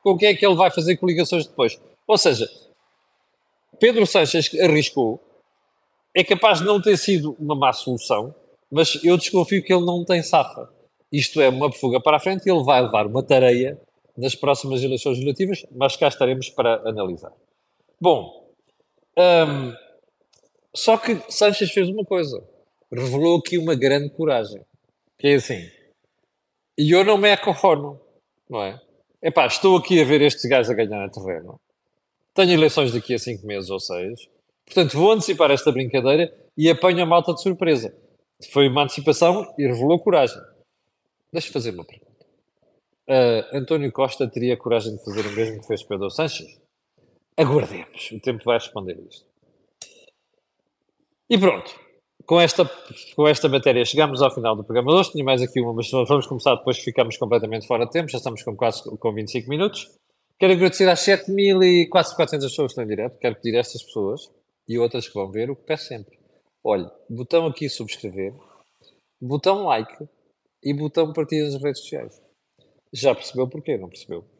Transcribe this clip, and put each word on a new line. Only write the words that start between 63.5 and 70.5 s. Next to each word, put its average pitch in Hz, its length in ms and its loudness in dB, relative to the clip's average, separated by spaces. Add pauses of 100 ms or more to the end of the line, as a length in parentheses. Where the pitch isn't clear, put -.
a 123 40 2
estas - 200 -10
pessoas 110 480 -8 (380)
e 117 100 -6
outras 117 300 -2
que - 80 -20
vão 95 160 -8
ver 110 180 -6
o 135 60 -8
que - 80 -20
peço - 240 -8
sempre. 110 280 -18 (480)
Olhe, 92 260 -2 (200)
botão 127 360 -2
aqui 143 240 -6
subscrever, 98 640 -10 (880)
botão 147 420 -2
like 131 420 -4 (560)